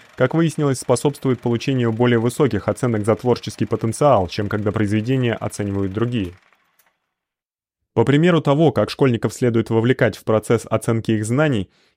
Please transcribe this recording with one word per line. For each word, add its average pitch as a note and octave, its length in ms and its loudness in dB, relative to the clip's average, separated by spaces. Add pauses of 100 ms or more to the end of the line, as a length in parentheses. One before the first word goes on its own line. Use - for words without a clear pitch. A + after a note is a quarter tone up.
(140)
как B2+ 200 0
выяснилось, D3+ 440 0
способствует C3 640 -2
получению A#2+ 500 -2
более A#2 300 2
высоких A#2+ 480 0
оценок G#2+ 360 -2
за A2 120 2
творческий A#2 480 -2
потенциал, A2 640 2
чем G#2 200 -6
когда G#2+ 240 -2
произведения A2 600 0
оценивают G2 640 -4
другие. A2 400 -4 (1600)
По A2+ 100 2
примеру D#3 360 4
того, C#3+ 320 2
как G#2+ 160 0
школьников A#2+ 460 0
следует A2+ 340 0
вовлекать A2+ 480 0
в - 80 -20
процесс A2 440 0
оценки A2+ 440 -2
их G#2+ 140 -2
знаний, B2 440 -2 (260)